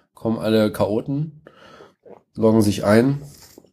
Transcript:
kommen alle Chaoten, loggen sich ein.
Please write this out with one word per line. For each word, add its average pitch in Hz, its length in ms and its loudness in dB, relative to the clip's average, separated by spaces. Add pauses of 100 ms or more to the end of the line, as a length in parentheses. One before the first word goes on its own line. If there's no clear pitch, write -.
(140)
kommen 110 260 -6
alle 107 320 0
Chaoten, 131 720 -4 (920)
loggen 110 260 2
sich 101 240 -2
ein. 120 360 2 (520)